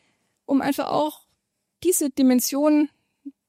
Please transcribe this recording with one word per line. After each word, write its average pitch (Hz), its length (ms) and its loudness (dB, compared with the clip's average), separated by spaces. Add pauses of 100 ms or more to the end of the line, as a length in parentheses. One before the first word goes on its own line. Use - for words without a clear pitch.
(460)
um 269 160 0
einfach - 260 -4
auch 302 340 -4 (640)
diese 330 260 0
Dimension 285 800 2 (600)